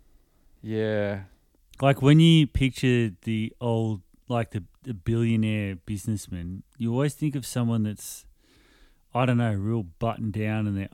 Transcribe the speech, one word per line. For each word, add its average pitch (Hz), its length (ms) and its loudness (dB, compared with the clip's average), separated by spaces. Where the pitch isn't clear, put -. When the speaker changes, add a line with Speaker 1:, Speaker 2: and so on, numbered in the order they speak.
Speaker 1:
Yeah. 107 640 -2
Speaker 2:
Like, 135 200 4
when 143 180 8
you 160 280 8
picture 123 640 0
the 110 360 -4
old, 113 420 -2
like, 117 240 -4
the, 101 120 -6
the 127 100 -10
billionaire 110 840 0
businessman, 95 880 -8
you 117 140 -4
always 139 220 0
think 147 220 -4
of 127 100 -8
someone 117 380 -2
that's, - 420 -8
I 123 120 2
don't 123 120 2
know, 117 160 0
real 107 300 -2
buttoned 107 500 -6
down 107 340 -2
and 101 100 -2
they're 98 160 -6